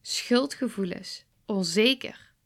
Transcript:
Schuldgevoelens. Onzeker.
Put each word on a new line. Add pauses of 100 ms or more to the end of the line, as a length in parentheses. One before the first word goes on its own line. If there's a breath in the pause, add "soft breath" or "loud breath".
Schuldgevoelens. (220)
Onzeker. (120)